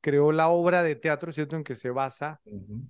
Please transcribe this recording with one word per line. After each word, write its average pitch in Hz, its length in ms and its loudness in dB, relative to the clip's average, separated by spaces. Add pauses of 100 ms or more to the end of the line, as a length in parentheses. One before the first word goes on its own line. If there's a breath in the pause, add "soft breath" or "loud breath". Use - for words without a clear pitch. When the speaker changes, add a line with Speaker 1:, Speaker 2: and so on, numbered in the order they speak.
Speaker 1:
creó 147 320 4
la 160 160 4
obra 175 340 4
de 156 140 0
teatro, 156 360 -2
¿cierto? 151 240 -6
En 151 80 -6
que 131 100 -8
se 123 160 -6
basa, 135 540 -6
Speaker 2:
Ujú. 104 440 -12